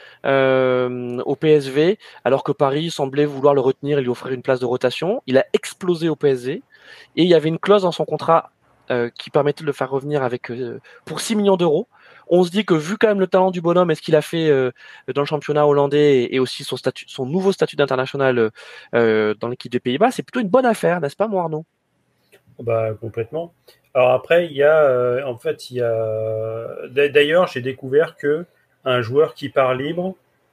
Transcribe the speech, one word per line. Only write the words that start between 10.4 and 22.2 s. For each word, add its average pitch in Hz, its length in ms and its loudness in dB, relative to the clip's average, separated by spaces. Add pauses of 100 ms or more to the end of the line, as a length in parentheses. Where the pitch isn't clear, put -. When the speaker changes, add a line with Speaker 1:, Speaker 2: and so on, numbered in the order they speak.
Speaker 1:
euh, 117 280 -10 (260)
pour 156 140 -10
six - 160 -4
millions 202 220 2
d'euros. 175 300 0 (420)
On 180 140 4
se 170 60 0
dit 196 140 -2
que 180 100 0
vu 160 240 -2
quand 220 120 4
même 202 100 0
le 185 80 2
talent 190 240 2
du 180 80 -8
bonhomme 175 320 2
et 156 40 0
ce - 60 -10
qu'il 156 140 0
a 151 60 4
fait, 160 280 -2
euh, 131 220 2 (420)
dans 143 80 0
le 143 60 -2
championnat 147 400 0
hollandais 143 560 4
et, 113 120 -4
et 131 40 2
aussi 131 240 -4
son 131 140 -8
statut, - 320 -6
son 131 160 -8
nouveau 185 260 0
statut 151 240 -2
d'international, 135 640 0
euh, 110 100 2 (460)
euh, 110 420 2
dans 117 120 -6
l'équipe 123 220 -12
des 123 100 -2
Pays-Bas, 151 300 0
c'est - 120 -8
plutôt - 160 -8
une 208 100 -4
bonne 254 160 4
affaire, 175 360 0
n'est-ce 143 160 -6
pas, 208 100 -2
mon 196 120 -4
Arnaud ? 160 260 -6 (960)